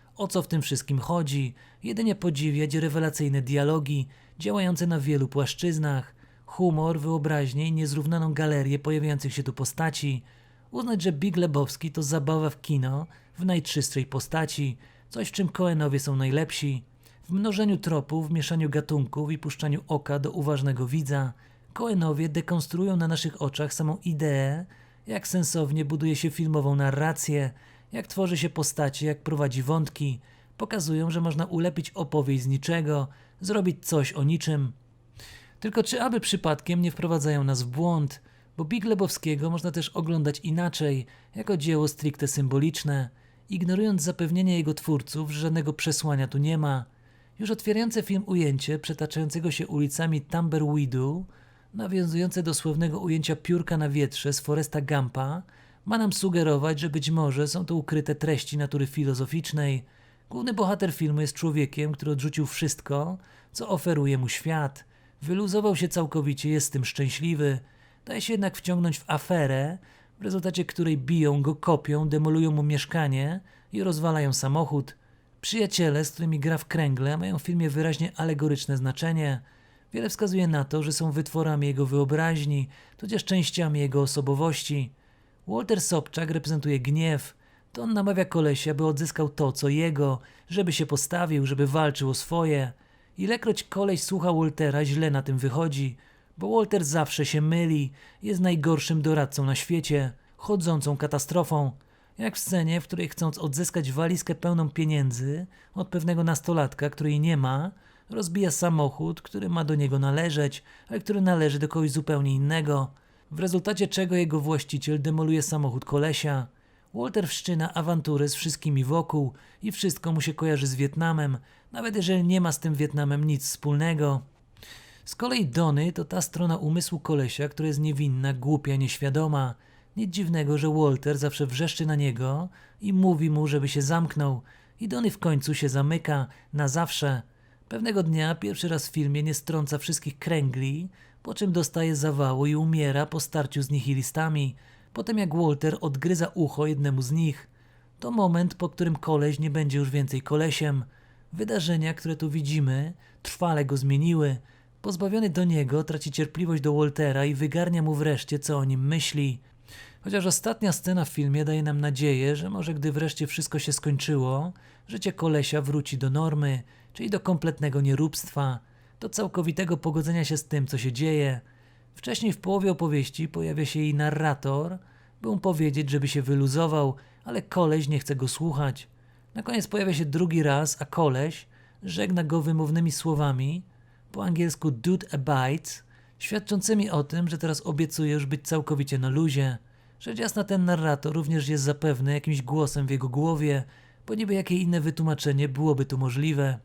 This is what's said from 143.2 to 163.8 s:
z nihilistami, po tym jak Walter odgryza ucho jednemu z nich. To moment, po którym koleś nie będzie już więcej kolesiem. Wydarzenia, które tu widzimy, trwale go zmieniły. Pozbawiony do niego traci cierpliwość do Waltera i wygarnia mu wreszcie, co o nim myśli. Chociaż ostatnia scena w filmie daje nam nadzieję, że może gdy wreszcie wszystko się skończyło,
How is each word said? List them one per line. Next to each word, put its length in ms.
z 80
nihilistami, 840
po 100
tym 140
jak 180
Walter 460
odgryza 460
ucho 400
jednemu 340
z 100
nich. 360
To 120
moment, 440
po 140
którym 260
koleś 440
nie 100
będzie 280
już 120
więcej 320
kolesiem. 640
Wydarzenia, 600
które 220
tu 140
widzimy, 640
trwale 440
go 120
zmieniły. 600
Pozbawiony 480
do 140
niego 400
traci 280
cierpliwość 500
do 120
Waltera 520
i 80
wygarnia 480
mu 120
wreszcie, 460
co 180
o 60
nim 240
myśli. 520
Chociaż 240
ostatnia 460
scena 340
w 40
filmie 360
daje 180
nam 180
nadzieję, 540
że 140
może 240
gdy 180
wreszcie 360
wszystko 320
się 140
skończyło, 800